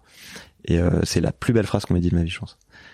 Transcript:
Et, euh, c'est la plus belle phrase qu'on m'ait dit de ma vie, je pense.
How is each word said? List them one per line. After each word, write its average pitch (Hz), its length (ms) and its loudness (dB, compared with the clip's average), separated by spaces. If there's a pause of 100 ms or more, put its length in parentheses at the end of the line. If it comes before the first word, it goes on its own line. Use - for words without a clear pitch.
(640)
Et, 85 140 2
euh, 85 240 2
c'est 82 180 0
la 82 120 0
plus - 200 -2
belle 110 140 4
phrase - 200 -2
qu'on 98 80 0
m'ait 90 60 4
dit 87 100 2
de 87 40 0
ma 85 80 2
vie, 82 80 -2
je - 80 -10
pense. - 180 -14 (380)